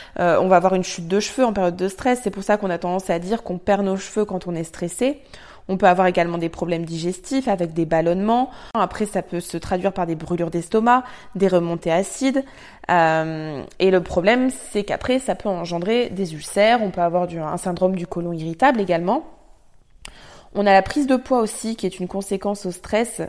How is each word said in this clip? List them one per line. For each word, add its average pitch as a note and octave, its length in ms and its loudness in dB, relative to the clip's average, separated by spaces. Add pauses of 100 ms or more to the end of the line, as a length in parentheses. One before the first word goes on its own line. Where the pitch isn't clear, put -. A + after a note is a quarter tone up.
(180)
euh, E3+ 220 4
on F#3 80 2
va F#3 80 8
avoir F#3 180 4
une F#3 100 0
chute E3+ 220 -10
de G3 140 0
cheveux C4 240 0
en A3+ 80 2
période F3+ 240 0
de F#3 120 -2
stress. A#3+ 360 0
C'est G3 60 -2
pour G3 140 -8
ça G#3 120 2
qu'on G3+ 140 -2
a E3+ 80 -2
tendance F#3 320 -2
à E3+ 80 2
dire G3 240 -4
qu'on F3 160 -8
perd G3+ 260 2
nos F#3+ 140 0
cheveux G#3 260 -2
quand F#3 220 -8
on F3 80 -6
est E3 100 -4
stressé. B3 560 -4 (480)
On F#3+ 80 -2
peut G3+ 100 4
avoir F#3 200 6
également E3+ 320 2
des E3 100 -2
problèmes E3 380 -4
digestifs F3 600 -4
avec F3 280 -2
des E3 100 0
ballonnements. F#3+ 680 2 (220)
Après, G#3+ 320 0
ça G3+ 160 -4
peut F3 200 -6
se - 180 -6
traduire F#3+ 340 -2
par F3+ 140 -2
des E3 100 -2
brûlures E3 340 -4
d'estomac, A3+ 540 2 (300)
des G3 120 2
remontées E3+ 460 2
acides. C4 500 0 (480)
Euh, D#3+ 720 2 (160)
et F#3 120 6
le F#3 120 6
problème, A#3 480 2
c'est - 320 -6
qu'après, - 360 -2
ça G#3+ 160 -2
peut G#3 160 -6
engendrer F3 580 -2
des F3+ 240 -4
ulcères. G#3+ 500 2
On G3 80 -2
peut F3 120 -2
avoir F3 240 2
du, E3+ 120 -8
un D#3+ 200 -6
syndrome F#3 380 0
du F3 100 -8
côlon E3+ 260 -6
irritable E3 480 0
également. F3+ 440 0 (1300)
On G3+ 120 2
a G3 80 6
la F#3+ 80 10
prise C#4+ 240 0
de C4 100 4
poids B3 220 0
aussi, A3 380 -2
qui G3 100 -4
est F3+ 120 -4
une F3+ 100 -6
conséquence G3 580 -4
au F3+ 60 -4
stress. A3+ 560 -4